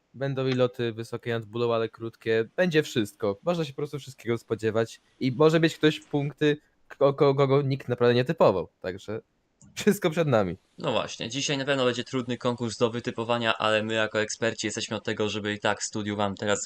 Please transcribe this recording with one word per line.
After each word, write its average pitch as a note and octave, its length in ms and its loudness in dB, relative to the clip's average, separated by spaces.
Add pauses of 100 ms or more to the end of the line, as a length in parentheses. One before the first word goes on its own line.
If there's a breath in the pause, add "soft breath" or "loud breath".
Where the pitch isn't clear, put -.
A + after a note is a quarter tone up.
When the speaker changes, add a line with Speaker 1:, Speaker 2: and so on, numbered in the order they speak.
(140)
Speaker 1:
będą C3 320 -4
i C3 60 0
loty B2 400 0
wysokie A2+ 400 -8
nad A#2 120 -4
bólą, A#2 300 -2
ale A2+ 140 0
krótkie. A2+ 560 -2 (120)
Będzie E3 260 4
wszystko. G#2 600 -2
Można E3+ 220 -2
się C3+ 80 -12
po - 40 -20
prostu D3 220 -8
wszystkiego A#2 400 -6
spodziewać A2 600 -2 (200)
i C3 120 0
może D#3 280 4
być D#3+ 160 2
ktoś D3+ 240 2
punkty, D3 560 0 (420 soft breath)
ko-, C#3 160 4
ko-, C#3 200 4
kogo C#3 280 4
nikt C3+ 260 -4
naprawdę A#2+ 260 4
nie B2 100 4
typował. B2+ 440 2 (120)
Także G2 400 -8 (540)
wszystko G3 360 2
przed D#3+ 180 0
nami. G2+ 280 2 (220)
Speaker 2:
No D3 140 -2
właśnie, G2 360 -4
dzisiaj C3+ 300 -4
na C3+ 60 -4
pewno C3+ 200 0
będzie A#2+ 200 0
trudny B2 340 -4
konkurs A#2+ 380 -2
do A#2 140 2
wytypowania, A#2 680 -2
ale G#2+ 240 2
my A2 120 -4
jako A2 260 0
eksperci A2+ 460 -2
jesteśmy G#2+ 300 -6
od G2+ 80 -8
tego, G#2+ 240 -2
żeby G#2 240 -4
i G#2 60 -6
tak G#2 220 0
w - 40 -8
studiu G#2 320 -4
wam G2+ 180 0
teraz G2+ 320 -2